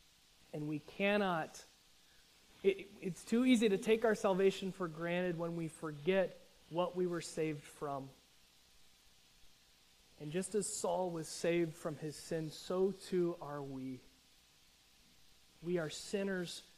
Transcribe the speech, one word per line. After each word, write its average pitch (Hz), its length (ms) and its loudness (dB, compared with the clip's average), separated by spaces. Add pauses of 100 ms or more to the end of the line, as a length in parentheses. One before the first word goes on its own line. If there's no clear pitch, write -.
(520)
And 151 160 -4
we 151 120 -4
cannot, 196 840 0 (960)
it, 190 260 2 (120)
it's 180 240 -6
too 233 200 4
easy 240 240 8
to 190 100 4
take 220 260 4
our 214 100 6
salvation 196 580 2
for 180 160 -4
granted 170 500 -2
when 170 180 -4
we 165 120 -4
forget 165 680 0 (300)
what 175 280 -2
we 180 100 2
were 175 140 -2
saved 156 420 -4
from. 139 460 -8 (2000)
And 151 120 -8
just 185 220 -2
as 202 120 2
Saul 180 440 -2
was 160 180 -6
saved 170 460 2
from 156 220 -6
his 151 200 -8
sin, 160 340 -6
so 190 420 0 (160)
too 175 320 2
are 147 220 -8
we. 131 380 -8 (1600)
We 175 160 0
are 151 120 -2
sinners 196 720 -4 (160)